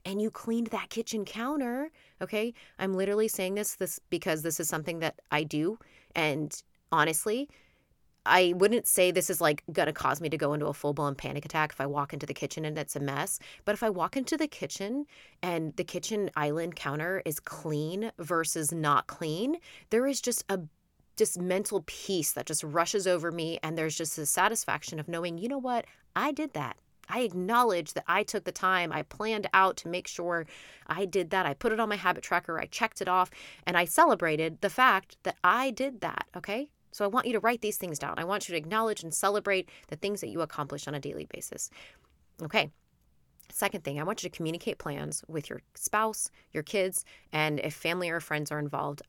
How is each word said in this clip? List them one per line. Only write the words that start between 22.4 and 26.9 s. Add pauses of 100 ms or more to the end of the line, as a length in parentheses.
just
rushes
over
me.
And
there's
just
the
satisfaction
of
knowing,
"You
know
what? (300)
I
did
that. (320)